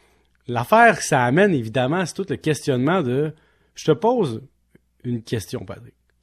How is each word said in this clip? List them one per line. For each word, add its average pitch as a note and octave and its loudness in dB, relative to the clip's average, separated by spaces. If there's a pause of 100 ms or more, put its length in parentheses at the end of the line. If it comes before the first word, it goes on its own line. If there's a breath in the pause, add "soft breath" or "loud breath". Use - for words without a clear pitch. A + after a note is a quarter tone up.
(480)
l'affaire G3+ 4
que - -10
ça C3 2
amène, F3 2
évidemment, C3 -2
c'est - -10
tout F#3+ -8
le B2+ -4
questionnement D3 0
de, C#3+ -2 (420)
je - -16
te - 2
pose F3+ 0 (640)
une A#2+ -6
question, A2+ -8
Patrick. A2 -18 (280)